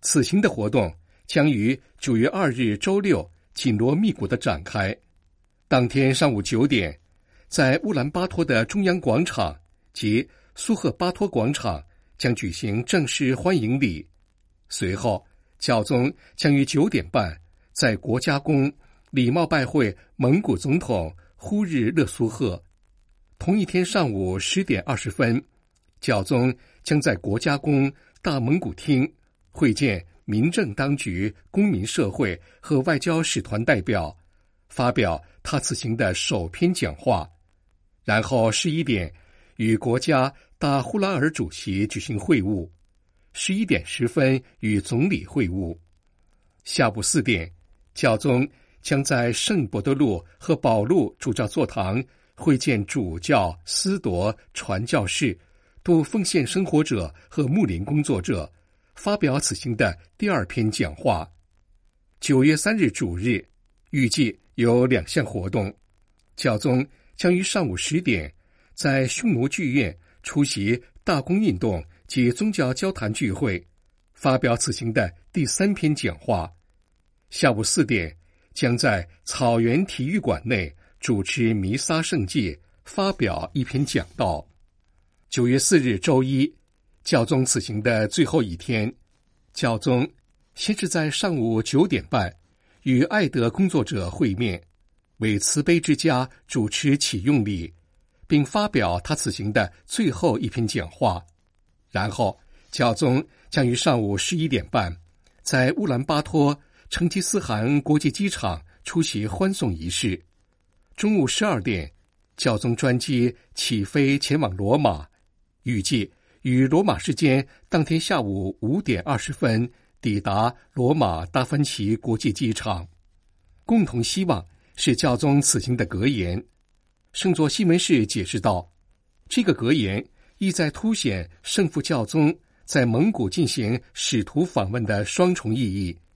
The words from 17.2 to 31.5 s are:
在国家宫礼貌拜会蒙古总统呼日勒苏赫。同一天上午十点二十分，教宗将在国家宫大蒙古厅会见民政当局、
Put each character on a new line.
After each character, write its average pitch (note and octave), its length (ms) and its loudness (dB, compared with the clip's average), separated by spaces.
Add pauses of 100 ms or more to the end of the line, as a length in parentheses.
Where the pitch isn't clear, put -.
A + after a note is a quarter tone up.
在 A2+ 240 0
国 B2 240 -2
家 C#3+ 180 0
宫 F3 320 2 (400)
礼 B2 200 2
貌 D#3+ 160 2
拜 D#3 180 2
会 B2 320 0 (200)
蒙 C#3 260 4
古 G2 160 0
总 D3 200 0
统 F2 320 -4 (260)
呼 G#3 280 -4
日 C3 260 0
勒 D3 160 2
苏 A2+ 220 -2
赫。 G#2 340 -4 (760)
同 G3 200 0
一 F#3+ 60 0
天 F3+ 180 0
上 F3 300 0
午 F#2+ 260 -2
十 F#3 240 -2
点 G#2+ 200 0
二 C3+ 120 -4
十 G#2+ 160 -6
分， A#2 320 0 (600)
教 G#2 200 0
宗 B2+ 320 0 (280)
将 D3+ 180 0
在 A2+ 160 0
国 G2+ 220 -4
家 C#3+ 180 0
宫 C#3 340 2 (300)
大 D3 180 -2
蒙 C#3 220 0
古 - 140 -8
厅 C#3 360 0 (400)
会 B2+ 220 2
见 G2+ 340 -2 (200)
民 A2 240 2
政 E3 240 -2
当 C#3+ 200 -2
局、 G2 400 -4 (160)